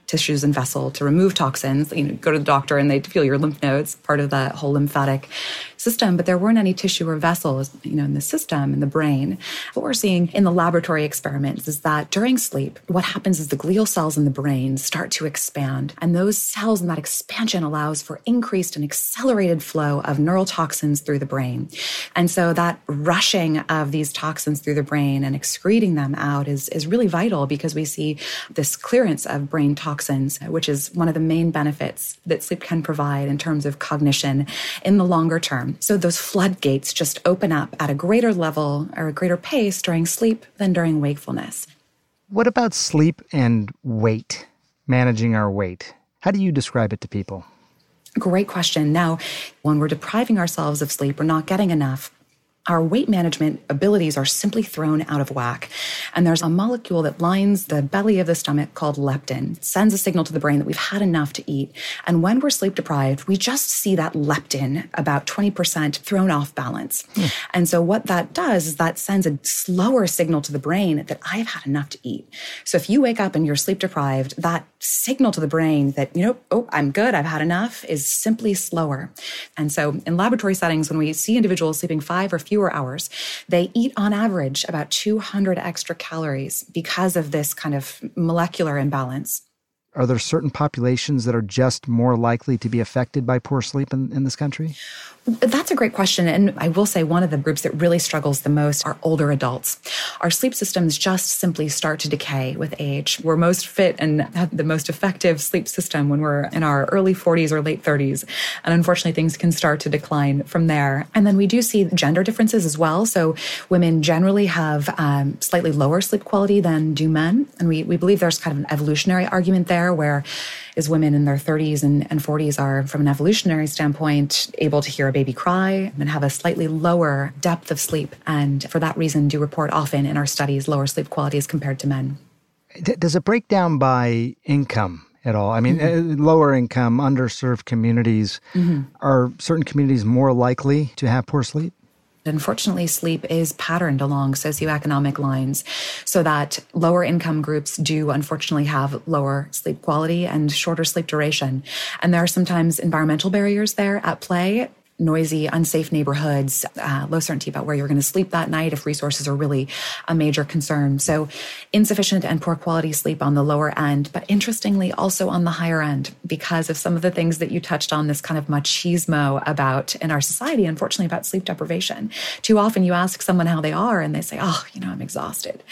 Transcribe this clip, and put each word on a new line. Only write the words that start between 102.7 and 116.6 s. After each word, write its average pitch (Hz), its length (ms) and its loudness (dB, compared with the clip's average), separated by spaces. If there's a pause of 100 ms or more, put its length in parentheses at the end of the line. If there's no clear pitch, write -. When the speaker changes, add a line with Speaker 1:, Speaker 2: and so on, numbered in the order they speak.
Speaker 1:
age. 143 460 -2
We're 160 140 2
most 175 300 2
fit - 320 2
and 151 240 2 (120)
have 170 220 0
the 156 80 0
most 156 240 -2
effective 165 520 0
sleep - 280 -2
system 147 400 -2
when 143 100 2
we're 143 280 0
in 165 160 -2
our 143 220 2
early 190 280 4
forties 165 400 2
or 151 80 2
late 151 220 -2
thirties. 139 420 0 (400)
And 170 80 2
unfortunately, 170 400 2
things 160 240 2
can 170 160 4
start 151 280 0
to 151 80 -4
decline 143 540 0
from 165 240 0
there. 143 480 0
And 208 100 6
then 202 120 6
we 196 100 6
do 233 140 4
see 208 320 2
gender 190 300 4
differences 220 420 2
as 151 120 -2
well. 170 280 2
So 160 300 2 (340)
women 170 320 4
generally 185 460 4
have, 151 520 0
um, 143 400 2
slightly 170 320 0
lower 147 300 2
sleep - 240 -2
quality 202 340 4
than 156 340 2